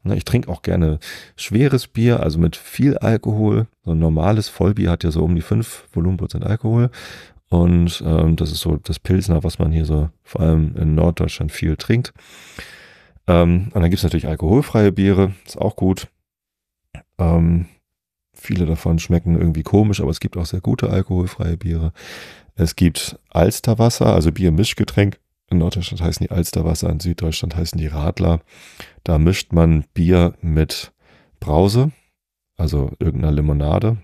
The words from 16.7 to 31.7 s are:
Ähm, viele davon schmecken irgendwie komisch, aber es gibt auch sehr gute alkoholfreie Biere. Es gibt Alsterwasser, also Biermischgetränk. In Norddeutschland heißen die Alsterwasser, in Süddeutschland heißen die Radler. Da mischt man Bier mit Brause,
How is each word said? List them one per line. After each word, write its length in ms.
Ähm, 480
viele 340
davon 320
schmecken 380
irgendwie 280
komisch, 360
aber 100
es 100
gibt 160
auch 100
sehr 140
gute 300
alkoholfreie 680
Biere. 360
Es 220
gibt 420
Alsterwasser, 840
also 160
Biermischgetränk. 880
In 100
Norddeutschland 440
heißen 240
die 60
Alsterwasser, 580
in 100
Süddeutschland 560
heißen 220
die 80
Radler. 540
Da 140
mischt 340
man 320
Bier 460
mit 520
Brause, 540